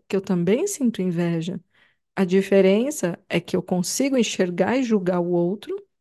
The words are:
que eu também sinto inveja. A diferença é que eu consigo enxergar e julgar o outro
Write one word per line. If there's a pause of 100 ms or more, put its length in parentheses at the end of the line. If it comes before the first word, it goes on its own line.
que
eu
também
sinto
inveja. (560)
A
diferença (100)
é
que
eu
consigo
enxergar
e
julgar
o
outro (240)